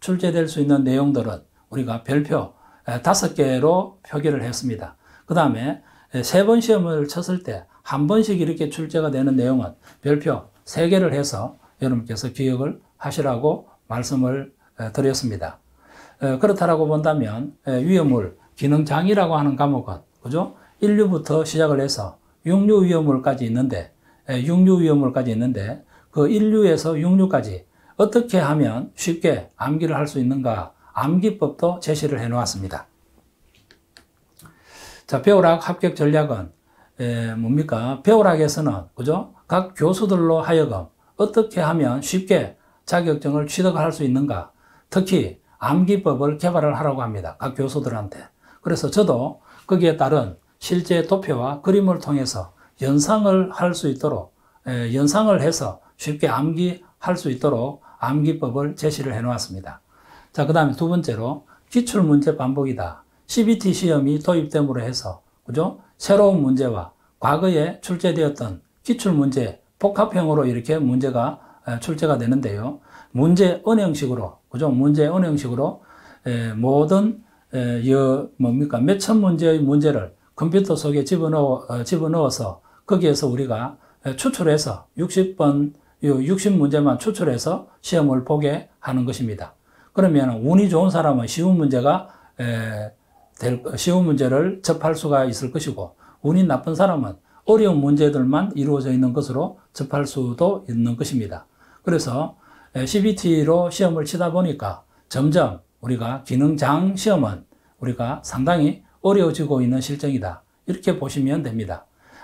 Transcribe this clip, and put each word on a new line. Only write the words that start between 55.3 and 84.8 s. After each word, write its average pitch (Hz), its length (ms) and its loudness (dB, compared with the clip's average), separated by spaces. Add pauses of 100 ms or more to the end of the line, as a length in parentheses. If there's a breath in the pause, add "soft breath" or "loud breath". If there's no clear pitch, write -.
해서 139 400 -2 (160 soft breath)
쉽게 151 320 -4
암기할 165 880 -2
수 160 140 -4
있도록 131 520 -2 (160 loud breath)
암기법을 147 800 -2
제시를 147 380 -4
해놓았습니다. 110 640 -8 (520 soft breath)
자, 147 140 -2
그다음에 156 260 2
두 165 160 -2
번째로 147 580 -4 (240 soft breath)
기출문제 156 640 2
반복이다. 131 680 -4 (220)
씨비티 214 460 2
시험이 151 480 0
도입됨으로 147 600 0
해서, 113 420 -8 (220)
그죠? 151 360 -4 (160 loud breath)
새로운 196 440 4
문제와 127 520 0 (260)
과거에 156 640 0
출제되었던 156 840 -2 (220)
기출문제 139 800 0 (180)
복합형으로 180 640 0
이렇게 123 320 -2
문제가, 127 600 0 (260 loud breath)
에, 117 140 -6
출제가 151 380 0
되는데요. 117 640 -2 (300 loud breath)
문제 175 560 4
은형식으로, 147 720 -2 (100)
그죠? 143 220 -2
문제 147 380 4
은형식으로, 151 760 -2 (440 loud breath)
에, 117 260 -4
모든, 156 720 2 (300 soft breath)
에, 120 380 -2
여, 135 460 2
뭡니까? 127 420 0
몇천 196 420 2
문제의 165 400 2
문제를 143 540 2 (220 soft breath)
컴퓨터 175 400 0
속에 147 280 -2
집어넣어, 151 640 0
어, 120 160 -6
집어넣어서 147 800 -2 (240 soft breath)
거기에서 165 400 2
우리가, 123 500 -4 (300 soft breath)
에, 131 80 -4
추출해서 151 720 -2 (100)